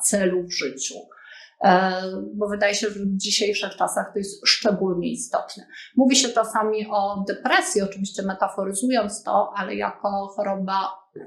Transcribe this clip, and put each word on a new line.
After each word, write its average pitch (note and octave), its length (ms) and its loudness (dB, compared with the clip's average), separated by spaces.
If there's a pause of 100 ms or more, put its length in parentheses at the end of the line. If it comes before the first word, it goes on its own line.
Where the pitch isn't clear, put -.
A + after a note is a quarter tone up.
celu F#3 400 2
w - 100 -10
życiu. C3 420 -4 (680)
E, F#3 380 4 (340)
bo G#3 120 -2
wydaje G3+ 280 2
się, G#3+ 140 -2
że G3+ 100 -6
w G3 180 0
dzisiejszych G3+ 580 0
czasach F#3+ 380 -2
to G#3 60 -2
jest - 280 -6
szczególnie F3+ 640 2
istotne. - 560 -6 (300)
Mówi C4 180 8
się B3 140 4
czasami G#3+ 640 0
o G3+ 360 0
depresji, C4 540 2
oczywiście G3 420 -4
metaforyzując G3 1000 0
to, G#3 320 2
ale G3+ 200 -4
jako G3+ 600 -4
choroba F#3+ 520 -2 (400)